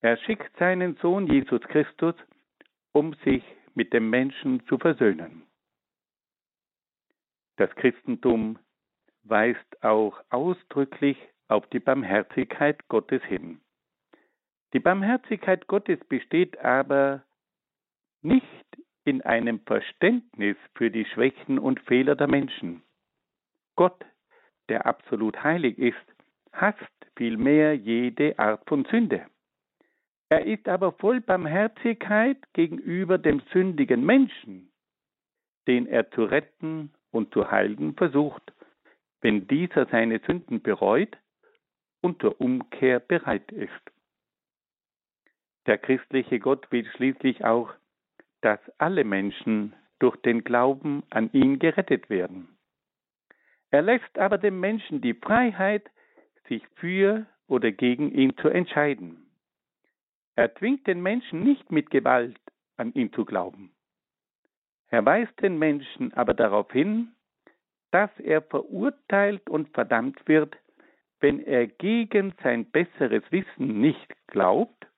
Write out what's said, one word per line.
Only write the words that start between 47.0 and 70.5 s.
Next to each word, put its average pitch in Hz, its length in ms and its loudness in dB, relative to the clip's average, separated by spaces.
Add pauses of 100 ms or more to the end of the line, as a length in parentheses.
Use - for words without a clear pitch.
auch, 117 300 0 (640)
dass 107 200 0 (160)
alle 160 280 0
Menschen 104 720 -2 (240)
durch 123 180 2
den 117 280 0
Glauben 135 640 0
an 110 240 -2
ihn 135 260 4
gerettet 160 520 0
werden. 90 380 -4 (1200)
Er 143 100 4
lässt 226 380 0
aber 202 180 2
dem 190 240 -2
Menschen 196 400 -4
die 117 140 -2
Freiheit, 208 760 0 (560)
sich 113 160 -6 (120)
für 196 500 0 (220)
oder 120 260 2
gegen 123 400 0
ihn 135 240 2
zu - 120 2
entscheiden. 147 840 -2 (1040)
Er 120 200 0
zwingt 262 300 -2
den 175 160 -2
Menschen 190 400 -4
nicht 269 300 0
mit 151 160 0
Gewalt, 127 500 2 (380)
an 120 160 -6
ihn 123 220 -2
zu 113 100 -2
glauben. 92 460 -8 (1160)
Er 113 180 2
weist 214 340 0
den 190 180 0
Menschen 143 540 -2
aber 120 220 0
darauf 104 360 0
hin, 214 440 -2 (800)
dass 202 260 2
er 156 240 0
verurteilt 202 1040 -2
und 156 220 -4
verdammt 127 580 -2
wird, 151 260 2 (640)